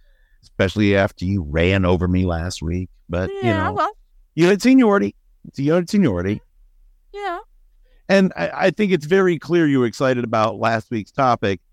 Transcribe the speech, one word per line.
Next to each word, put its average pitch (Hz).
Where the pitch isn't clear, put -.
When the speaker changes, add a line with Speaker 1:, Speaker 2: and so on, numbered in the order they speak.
Speaker 1:
especially 101
after 95
you 92
ran 87
over 90
me 92
last 85
week. 87
But, 90
you 392
Speaker 2:
Yeah, 330
Speaker 1:
know, 415
Speaker 2:
well. 403
Speaker 1:
you 170
had 196
seniority. 208
You 143
had 175
seniority. 104
Speaker 2:
Yeah. 403
Speaker 1:
And 190
I, -
I -
think 202
it's 151
very 180
clear 165
you 139
were 123
excited 123
about 110
last 113
week's 107
topic, 117